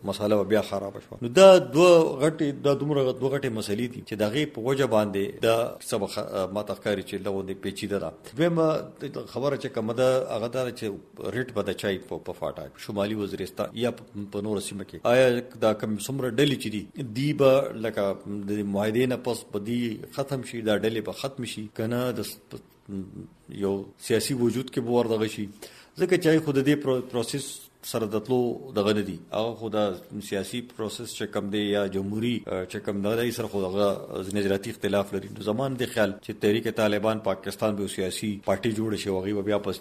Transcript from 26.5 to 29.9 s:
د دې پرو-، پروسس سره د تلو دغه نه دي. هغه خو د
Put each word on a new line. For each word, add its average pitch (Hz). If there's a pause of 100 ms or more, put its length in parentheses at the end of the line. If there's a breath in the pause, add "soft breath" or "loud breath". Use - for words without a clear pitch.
د 135
دې 147
پرو-، 127 (100)
پروسس 123 (400)
سره 113
د 107
تلو 127 (360)
دغه 104
نه 104
دي. 90 (160)
هغه 113
خو 113
د 104 (320)